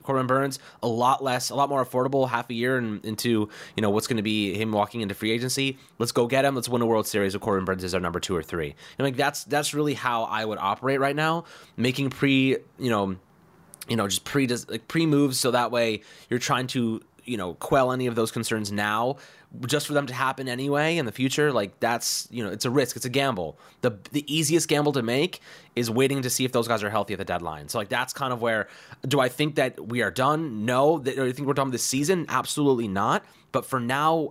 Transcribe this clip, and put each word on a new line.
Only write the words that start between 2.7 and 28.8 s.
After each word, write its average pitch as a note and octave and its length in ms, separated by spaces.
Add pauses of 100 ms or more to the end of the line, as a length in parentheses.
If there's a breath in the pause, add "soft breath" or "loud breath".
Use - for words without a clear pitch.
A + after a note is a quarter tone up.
in, A2 240
into, G#2+ 460 (280 loud breath)
you - 40
know, G#2 100
what's G#2+ 160
gonna A2 160
be G#2 320
him A2 160
walking G#2+ 300
into G2 160
free A2 160
agency. C3 460 (200 loud breath)
Let's A#2 140
go A#2+ 160
get C3+ 160
him. C#3 100
Let's B2 140
win A#2+ 120
a A#2 60
World A2 220
Series G2 260
with G2 80
Corbin G2 220
Burnes F#2 180
as F2+ 100
our F#2 80
number E2+ 200
two F#2 160
or D#2+ 80
three. D#2 320 (220 loud breath)
And, C3 60
like, C3 120
that's, C#3 260
that's D3 320
really D3 200
how A#2 300
I A2 200
would G#2+ 140
operate B2+ 420
right C#3 160
now, D#3+ 260 (340 loud breath)
making C3 340
pre, C3+ 460 (220)
you B2 120
know, G2 260 (720)
you A#2+ 80
know, G#2 100
just F#2+ 180
pre, C3+ 220
like, A2+ 400
pre E3 200
moves. C#3+ 340
So B2+ 100
that A#2+ 220
way A2+ 300 (260 loud breath)
you're B2 100
trying B2+ 300
to, A#2 320 (240)
you A#2+ 120
know, F2+ 180
quell C3 360
any B2+ 160
of A#2 80
those A2+ 160
concerns A2 400
now G#2+ 460 (500 loud breath)
just C#3+ 220
for D3 60
them C#3+ 120
to B2+ 80
happen C3 340
anyway C#3+ 480
in C#3+ 100
the G#2+ 60
future. C#3 400
Like, G#2 280
that's, - 500
you A#2 140
know, F#2 80
it's G#2+ 120
a B2+ 60
risk. C3 240
It's A#2 100
a B2+ 60
gamble. B2 480 (220 loud breath)
The, G#2+ 180 (140)
the C#3+ 200
easiest D#3+ 360
gamble D3 240
to C3 100
make C3 380 (340 loud breath)
is A#2 160
waiting C3 320
to B2 80
see B2+ 140
if B2+ 80
those A#2 160
guys G#2+ 160
are G#2 60
healthy G#2 240
at F2 40
the F#2+ 60
deadline. D#2+ 440
So, A#2+ 100
like, G#2 100
that's B2 240
kind C3 200
of A#2 80
where, A2+ 280 (400 loud breath)